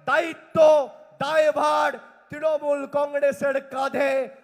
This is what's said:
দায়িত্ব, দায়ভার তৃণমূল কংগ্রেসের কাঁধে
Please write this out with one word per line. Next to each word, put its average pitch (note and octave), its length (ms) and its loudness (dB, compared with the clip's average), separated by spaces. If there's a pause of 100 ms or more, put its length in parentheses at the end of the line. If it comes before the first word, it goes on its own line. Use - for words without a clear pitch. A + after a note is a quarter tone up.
দায়িত্ব, D#4 840 2 (300)
দায়ভার D4+ 720 0 (380)
তৃণমূল D4 560 -2
কংগ্রেসের C#4+ 760 -2
কাঁধে C4+ 680 -4 (160)